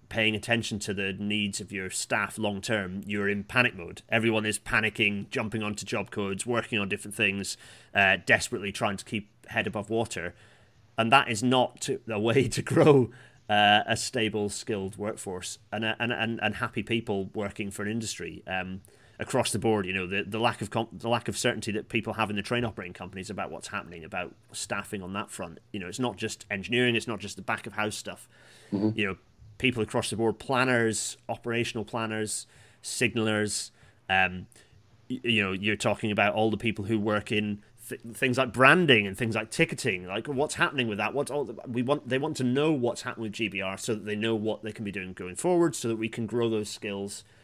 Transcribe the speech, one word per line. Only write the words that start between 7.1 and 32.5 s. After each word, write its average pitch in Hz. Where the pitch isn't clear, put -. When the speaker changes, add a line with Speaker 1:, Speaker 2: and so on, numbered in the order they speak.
Speaker 1:
things, 98
uh, 98
desperately 104
trying 101
to -
keep -
head 107
above 101
water. 110
And 113
that 135
is 110
not 127
to, 131
a 107
way 117
to -
grow, 143
uh, 104
a 110
stable, 107
skilled 98
workforce 101
and, 107
uh, 110
and, 117
and, 113
and 107
happy 110
people 104
working 101
for 104
an 104
industry, 87
um, 92
across -
the 110
board. 107
You 92
know, 95
the, 98
the 101
lack 117
of 104
com-, 113
the 110
lack 117
of 101
certainty -
that -
people 107
have 101
in 104
the 101
train 120
operating 95
companies 92
about 95
what's -
happening, 87
about 90
staffing 101
on 92
that 101
front. 82
You 107
know, 90
it's 90
not 120
just 104
engineering, 117
it's 107
not 107
just 101
the 98
back 107
of 107
house 107
stuff. -
Speaker 2:
Mm-hmm. 107
Speaker 1:
You 104
know, 95
people 120
across 117
the 110
board, 110
planners, 123
operational 117
planners, 110